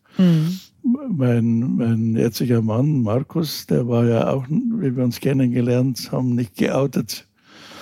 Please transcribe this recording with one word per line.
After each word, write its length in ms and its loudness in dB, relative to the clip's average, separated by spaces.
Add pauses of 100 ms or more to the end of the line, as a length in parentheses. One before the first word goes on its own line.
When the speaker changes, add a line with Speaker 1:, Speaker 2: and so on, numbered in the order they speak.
(160)
Speaker 1:
Mhm. 440 2 (500)
Speaker 2:
Mein, 640 2
mein 400 0
jetziger 460 0
Mann, 400 0
Markus, 640 -4
der 220 0
war 180 2
ja 240 2
auch, 180 -2
wie 480 -2
wir 80 0
uns 160 -2
kennengelernt 920 0
haben, 240 0
nicht 200 -4
geoutet. 720 -2 (560)